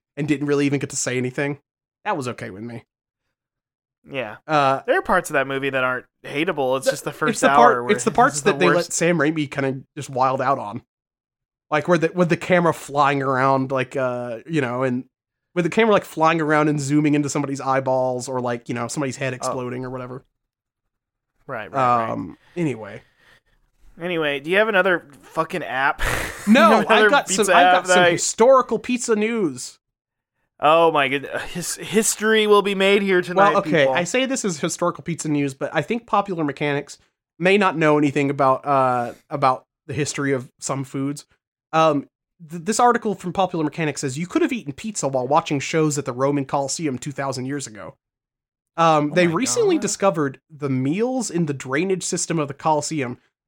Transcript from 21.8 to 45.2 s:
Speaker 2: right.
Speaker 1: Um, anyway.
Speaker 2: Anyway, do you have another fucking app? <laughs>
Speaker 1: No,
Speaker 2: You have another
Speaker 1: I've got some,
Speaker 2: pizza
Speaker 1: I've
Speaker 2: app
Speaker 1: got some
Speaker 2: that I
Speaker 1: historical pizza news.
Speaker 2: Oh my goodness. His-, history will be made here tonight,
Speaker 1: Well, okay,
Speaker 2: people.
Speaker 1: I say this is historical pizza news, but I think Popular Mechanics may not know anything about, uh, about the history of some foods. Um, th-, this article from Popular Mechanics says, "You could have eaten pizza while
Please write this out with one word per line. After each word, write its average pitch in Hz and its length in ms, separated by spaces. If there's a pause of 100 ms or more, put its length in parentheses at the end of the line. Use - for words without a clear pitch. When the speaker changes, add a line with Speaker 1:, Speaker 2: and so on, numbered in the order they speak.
Speaker 2:
right. 113 120
Speaker 1:
Um, 113 280 (180)
anyway. 117 460 (1000)
Speaker 2:
Anyway, 160 400
do 151 100
you 185 60
have 220 120
another 185 380 (160)
fucking 160 400
app? 135 440
<laughs> - 60 (340)
Speaker 1:
No, 285 240
Speaker 2:
You 226 60
have 208 100
another 220 180
Speaker 1:
I've 208 60
got 190 180
some, 190 160
Speaker 2:
pizza 185 100
Speaker 1:
I've 175 120
Speaker 2:
app 180 80
Speaker 1:
got 180 120
some 180 100
Speaker 2:
that 180 100
I 175 60
Speaker 1:
historical 240 640
pizza 240 360
news. 208 640 (800)
Speaker 2:
Oh 165 320
my 147 180
goodness. 131 340 (100)
His-, - 240
history 214 680
will 208 160
be 196 120
made 196 280
here 190 180
tonight, 185 300
Speaker 1:
Well, 202 80
okay, 165 240
Speaker 2:
people. 135 120
Speaker 1:
I 175 100
say 254 200
this 262 200
is 175 140
historical 170 460
pizza 160 240
news, 143 240
but 139 220
I 156 80
think 233 240
Popular 202 380
Mechanics 143 520 (420)
may 190 200
not 185 180
know 151 220
anything 143 320
about, 135 360
uh, 127 460 (160)
about 139 360 (220)
the 151 60
history 139 400
of 131 180 (100)
some 135 220
foods. 139 440 (480)
Um, 156 340 (420)
th-, 170 140
this 220 160
article 233 340
from 180 200
Popular 180 300
Mechanics 151 360
says, 135 180
"You 175 80
could - 160
have 311 100
eaten 143 200
pizza 208 360
while 127 200